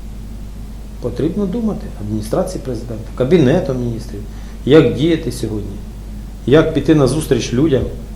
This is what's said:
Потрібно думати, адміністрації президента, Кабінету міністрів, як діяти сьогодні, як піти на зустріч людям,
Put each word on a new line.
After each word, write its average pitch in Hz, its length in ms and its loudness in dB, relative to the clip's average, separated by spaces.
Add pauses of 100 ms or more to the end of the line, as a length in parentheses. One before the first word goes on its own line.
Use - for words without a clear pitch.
(1000)
Потрібно 170 460 -2
думати, 214 400 -2 (140)
адміністрації 107 640 -2
президента, 110 400 -6 (100)
Кабінету 139 600 4
міністрів, 117 460 -4 (440)
як 127 300 6
діяти 151 380 0
сьогодні, 104 440 -6 (720)
як 156 280 6
піти 156 200 4
на 143 120 6
зустріч 131 460 0
людям, 131 300 4 (340)